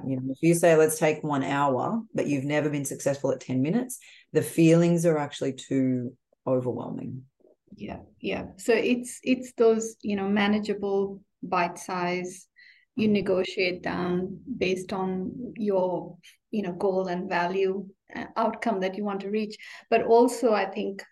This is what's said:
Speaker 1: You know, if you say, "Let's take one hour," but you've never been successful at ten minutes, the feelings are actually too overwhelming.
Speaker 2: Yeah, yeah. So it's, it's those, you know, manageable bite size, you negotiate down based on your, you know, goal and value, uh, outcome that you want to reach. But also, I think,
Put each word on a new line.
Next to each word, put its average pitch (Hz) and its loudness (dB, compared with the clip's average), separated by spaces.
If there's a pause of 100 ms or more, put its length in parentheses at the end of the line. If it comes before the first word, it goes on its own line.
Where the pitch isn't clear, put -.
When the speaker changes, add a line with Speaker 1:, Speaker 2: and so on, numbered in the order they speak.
Speaker 1:
You 131 -2
know, 131 -4
if 131 -10
you 170 6
say, 170 6
"Let's 156 4
take 156 0
one 143 -2
hour," 139 0 (120)
but 120 -2
you've 139 0
never 147 0
been 143 -4
successful 135 -2
at 131 -2
ten 127 -2
minutes, 208 -2 (340)
the 151 2
feelings 170 6
are 160 4
actually 139 -4
too 131 -2 (320)
overwhelming. 127 -4 (520)
Speaker 2:
Yeah, - -12 (200)
yeah. 185 -6 (100)
So - 0
it's, 240 0
it's 254 0
those, 226 4
you 202 -4
know, 196 -2
manageable 202 0 (220)
bite 180 -2
size, 180 -6 (480)
you 220 2
negotiate 185 0
down 180 -4 (180)
based 185 -2
on 185 -6
your, 185 -2 (340)
you 214 -4
know, 180 -6
goal 190 0
and 180 -4
value, 190 0 (300)
uh, - -8 (140)
outcome 220 0
that 185 -2
you 208 -6
want 196 -4
to 196 -8
reach. 214 -4 (320)
But 226 4
also, 240 4
I 196 2
think, 196 -6